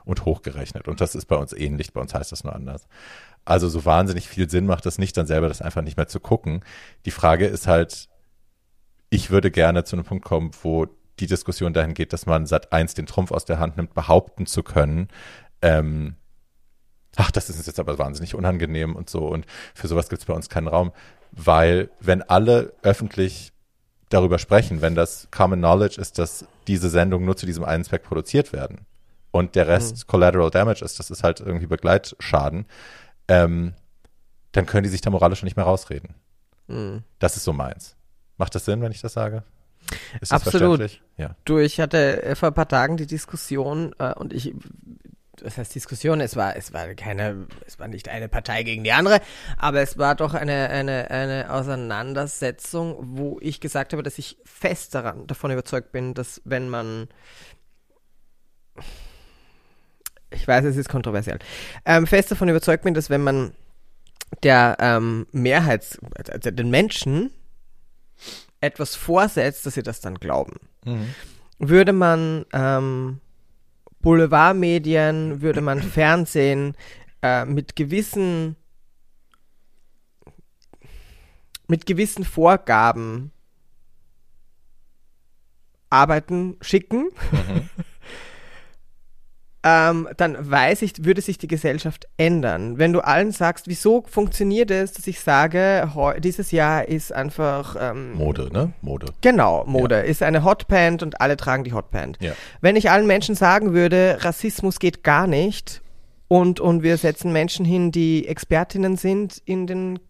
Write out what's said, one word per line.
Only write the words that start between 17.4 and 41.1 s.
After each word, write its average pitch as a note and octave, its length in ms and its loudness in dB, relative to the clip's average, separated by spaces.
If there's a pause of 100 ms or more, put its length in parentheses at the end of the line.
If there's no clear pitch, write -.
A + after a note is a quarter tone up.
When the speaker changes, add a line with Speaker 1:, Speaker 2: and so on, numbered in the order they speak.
Speaker 1:
ist D#2+ 60 -10
uns D#2+ 100 -10
jetzt E2+ 140 -6
aber D2 180 -4
wahnsinnig D2 360 -6
unangenehm D#2+ 640 -2
und F2 140 -12
so D#2+ 160 -4
und D#2+ 200 -6 (280)
für - 140 -8
sowas E2 200 0
gibt's - 160 -8
bei E2+ 100 -4
uns D#2+ 140 -8
keinen D#2+ 200 -4
Raum, F2 240 0 (400)
weil E2 580 4 (100)
wenn F#2 220 2
alle A2+ 500 4 (100)
öffentlich G2+ 680 -2 (560)
darüber F2+ 300 4
sprechen, G2+ 420 2
wenn E2 140 0
das - 360 -2
Common F#2 300 2
Knowledge F2+ 400 4
ist, - 180 -8
dass - 280 -6 (200)
diese F#2 220 0
Sendungen F2+ 380 2
nur F#2 100 0
zu F#2+ 100 -10
diesem E2+ 180 -6
einen E2 200 -2
Zweck - 200 -6
produziert E2 480 -2
werden - 340 -10 (460)
und F2+ 220 0
der E2+ 140 4
Rest A2 280 2
Speaker 2:
Mhm. - 100 -16
Speaker 1:
Collateral F2+ 440 4
Damage G#2 340 0
ist, - 140 -12
das - 120 -14
ist F2+ 120 -10
halt E2+ 180 2
irgendwie F2 260 -6
Begleitschaden, E2 1000 0 (640)
ähm, F2 460 4 (760)
dann F#2+ 140 0
können G2+ 180 0
die G2 40 -4
sich F#2 120 -4
da - 100 -2
moralisch F#2 300 2
schon G2 60 -6
nicht F#2 100 -6
mehr F#2 100 0
rausreden. F2+ 480 -4 (540)
Speaker 2:
Mhm. A2 340 -10 (160)
Speaker 1:
Das - 180 0
ist - 80 -10
so E2 80 -2
meins. C2+ 440 -10 (420)
Macht - 160 -4
das G2 100 -6
Sinn, A2 160 -2
wenn A#2 120 -4
ich - 100 -16
das A2+ 100 -10
sage? A2 320 -6 (760)
Ist - 120 -8
das D3 140 2
Speaker 2:
Absolut. F3 320 4
Speaker 1:
verständlich? G#2+ 240 -8 (140)